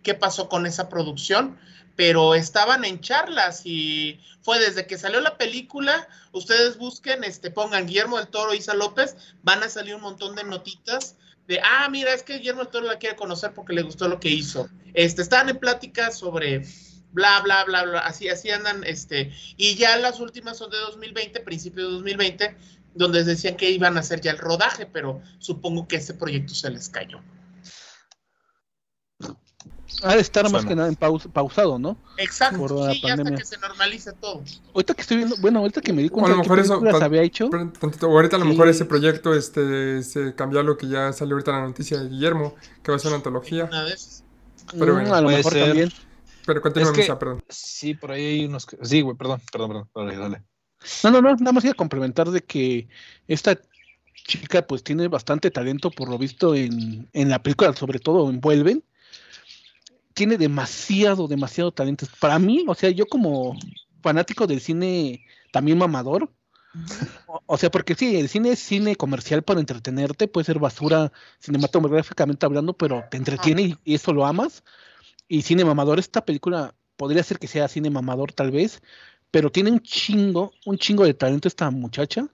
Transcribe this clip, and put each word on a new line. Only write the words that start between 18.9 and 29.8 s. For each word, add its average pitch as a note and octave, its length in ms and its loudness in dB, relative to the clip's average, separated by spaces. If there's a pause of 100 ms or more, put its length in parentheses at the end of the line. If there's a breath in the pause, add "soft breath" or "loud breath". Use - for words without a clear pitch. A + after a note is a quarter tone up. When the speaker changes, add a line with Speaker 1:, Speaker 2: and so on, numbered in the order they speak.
Speaker 1:
y G3+ 180 2
ya A3+ 220 4
las A#3+ 240 -2
últimas A3+ 360 -14
son A3 140 -14
de G#3+ 60 -6
dos G#3+ 200 -8
mil A3 160 -14
veinte, G3+ 280 -8
principio F3+ 460 -10
de F#3 60 -6
dos F#3 100 -10
mil G3 120 -6
veinte, G3+ 400 -2 (380 soft breath)
donde E3+ 300 2
decían E3+ 320 -2
que F#3 160 2
iban F3+ 260 2
a D#3+ 40 0
hacer D#3+ 200 -6
ya D#3+ 100 -2
el D3+ 80 -4
rodaje, G3 460 -2
pero C#3 360 -8 (180 loud breath)
supongo E3+ 480 -8
que E3 100 -4
ese D#3 180 -10
proyecto C#3+ 380 -6
se - 160 -6
les - 200 -12
cayó. - 320 -12 (2750 loud breath)